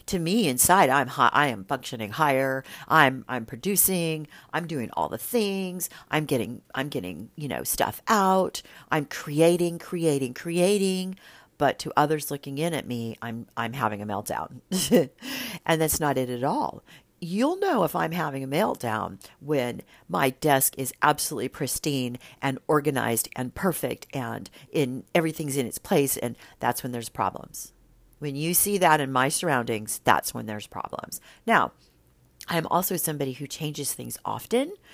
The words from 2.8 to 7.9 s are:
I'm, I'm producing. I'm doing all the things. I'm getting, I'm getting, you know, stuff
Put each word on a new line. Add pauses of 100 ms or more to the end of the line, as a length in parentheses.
I'm,
I'm
producing. (260)
I'm
doing
all
the
things. (220)
I'm
getting, (120)
I'm
getting,
you
know,
stuff